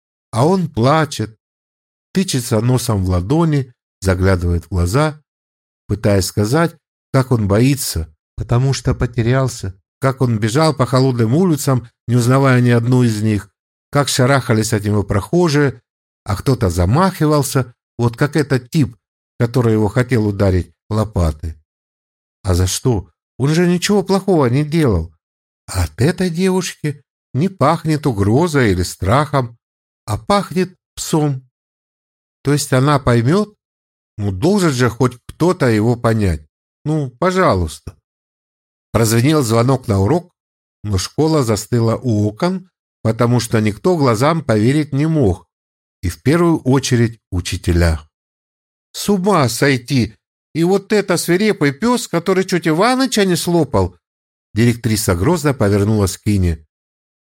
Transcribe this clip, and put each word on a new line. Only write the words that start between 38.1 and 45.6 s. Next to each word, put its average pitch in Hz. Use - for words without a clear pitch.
Прозвенел 117
звонок 117
на 98
урок, 151
но 104
школа 151
застыла 113
у 104
окон, 180
потому 117
что 113
никто 107
глазам 139
поверить 131
не 147
мог, 139